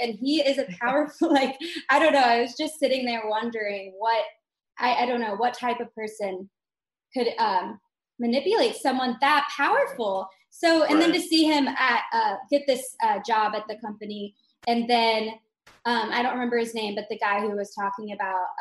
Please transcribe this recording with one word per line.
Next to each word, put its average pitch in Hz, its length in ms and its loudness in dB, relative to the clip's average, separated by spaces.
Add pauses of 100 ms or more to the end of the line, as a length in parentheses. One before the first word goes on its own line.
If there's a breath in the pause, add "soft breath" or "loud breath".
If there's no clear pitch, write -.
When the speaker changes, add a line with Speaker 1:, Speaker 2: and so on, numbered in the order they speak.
Speaker 1:
And 240 140 -4
he 269 280 0
is 269 160 2
a 269 80 -2 (140)
powerful, 294 520 0
<laughs> - 0 -
like, 269 240 2 (340 loud breath)
I 269 80 6
don't 311 140 6
know. 277 100 6
I 233 180 4
was 247 160 -2
just 302 220 -6
sitting 262 260 2
there 233 200 -4
wondering 214 760 -4
what, 226 240 0 (580)
I, 247 220 2
I 247 40 -2
don't 240 140 -2
know, 214 160 -4
what 240 180 0
type 233 260 -4
of - 140 -10
person 196 560 -8 (640)
could, 240 140 0 (100)
um, 202 400 0 (400)
manipulate 277 580 2
someone 254 440 -2
that 285 360 4
powerful. 247 720 0 (220 loud breath)
So, 330 340 4
and 302 160 4
then 339 120 6
Speaker 2:
Right. 339 80 2
Speaker 1:
to - 60 -6
see 320 180 4
him 294 240 4
at, 247 340 0 (100)
uh, 220 220 2 (160)
get 285 160 2
this, 254 360 -2
uh, 208 240 2
job 214 280 2
at 208 140 -6
the 214 80 -8
company, 208 580 -12 (320)
and 233 220 0
then, 226 400 2 (580)
um, 226 240 -2
I 240 120 0
don't 247 120 -2
remember 240 240 -2
his 226 160 -2
name, 214 200 -4
but 208 140 -6
the 214 100 -6
guy 208 220 0
who 208 160 -2
was 202 180 -6
talking 202 380 -6
about, 190 340 -4 (140)